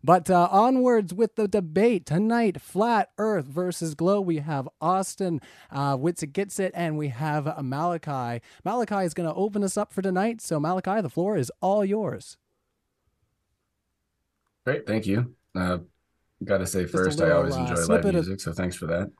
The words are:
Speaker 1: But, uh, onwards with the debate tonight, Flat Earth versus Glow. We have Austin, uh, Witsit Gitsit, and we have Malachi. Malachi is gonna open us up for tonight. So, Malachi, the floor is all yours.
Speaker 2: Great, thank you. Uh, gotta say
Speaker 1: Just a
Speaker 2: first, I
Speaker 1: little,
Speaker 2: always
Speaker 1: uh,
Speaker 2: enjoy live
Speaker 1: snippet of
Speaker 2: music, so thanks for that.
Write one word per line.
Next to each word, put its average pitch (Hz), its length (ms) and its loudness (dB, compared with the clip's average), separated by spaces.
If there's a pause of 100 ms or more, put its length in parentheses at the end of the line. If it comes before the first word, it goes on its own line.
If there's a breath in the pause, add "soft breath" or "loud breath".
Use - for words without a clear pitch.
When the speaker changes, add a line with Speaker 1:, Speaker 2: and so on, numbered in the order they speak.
Speaker 1:
But, 165 260 4
uh, 175 220 6
onwards 233 600 4
with 214 220 0
the 214 120 -2
debate 190 580 2
tonight, 214 560 0
Flat 214 560 0
Earth 208 280 0
versus 165 500 -4
Glow. 196 260 2
We 170 180 0
have 143 300 -4 (100)
Austin, 180 640 -2 (300 soft breath)
uh, 139 260 0
Witsit 151 360 -2
Gitsit, 196 420 -2
and 165 220 -2
we 151 100 -2
have 147 560 -2
Malachi. 135 800 -4 (200 soft breath)
Malachi 208 420 -2
is 156 100 -4
gonna 165 180 -2
open 202 300 -2
us 190 140 -2
up 208 140 -2
for 196 120 -4
tonight. 196 380 0
So, 156 180 -2
Malachi, 185 420 0
the 160 80 -4
floor 190 280 0
is 127 140 -2 (100)
all 202 220 2
yours. 196 540 -4 (2250)
Speaker 2:
Great, 131 200 -2
thank 107 220 -2
you. 120 260 0 (220)
Uh, 90 240 0 (640)
gotta 92 240 0
say 92 160 -2
Speaker 1:
Just 85 100 -6
a 92 40 0
Speaker 2:
first, 85 240 2
I - 20 4
Speaker 1:
little, 85 140 6
Speaker 2:
always - 180 2
Speaker 1:
uh, - 40 -2
Speaker 2:
enjoy 82 160 -2
live 85 100 2
Speaker 1:
snippet - 200 4
of - 80 2
Speaker 2:
music, 95 280 -2
so 85 100 -6
thanks 90 240 -4
for 80 120 -8
that. 87 220 -2 (100)